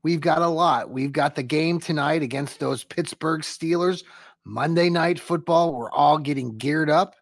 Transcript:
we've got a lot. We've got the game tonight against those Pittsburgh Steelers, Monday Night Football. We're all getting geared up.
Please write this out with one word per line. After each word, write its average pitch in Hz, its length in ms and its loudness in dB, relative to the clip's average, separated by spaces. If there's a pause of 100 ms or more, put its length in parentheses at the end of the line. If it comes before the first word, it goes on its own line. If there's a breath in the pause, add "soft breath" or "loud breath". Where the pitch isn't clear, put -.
we've 160 180 0
got 165 220 2
a 170 40 2
lot. 160 440 2
We've 135 200 -4
got 143 220 0
the 143 80 -4
game 156 380 0
tonight 156 420 -2
against 135 380 -6
those 135 240 -4
Pittsburgh 160 580 -4
Steelers, 170 640 -2 (420 loud breath)
Monday 165 460 0
Night 170 280 0
Football. 170 540 2
We're 117 180 -8
all 147 280 4
getting 135 400 -4
geared 151 320 0
up. 180 300 2